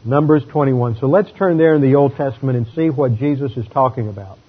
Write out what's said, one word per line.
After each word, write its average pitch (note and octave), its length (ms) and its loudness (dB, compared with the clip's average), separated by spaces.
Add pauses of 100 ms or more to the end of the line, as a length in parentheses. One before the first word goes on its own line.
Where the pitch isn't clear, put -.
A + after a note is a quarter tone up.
Numbers D3 400 2
twenty-one. B2 540 -2
So C3 80 -2
let's F#3+ 260 0
turn F3+ 240 0
there D#3+ 180 4
in D3 60 2
the C3+ 140 4
Old C#3 200 2
Testament C3+ 420 -4
and A2+ 180 -4
see D#3+ 140 0
what B2+ 280 -2
Jesus C3+ 400 -4
is A2 160 -8
talking B2+ 340 -2
about. G2 300 -14 (100)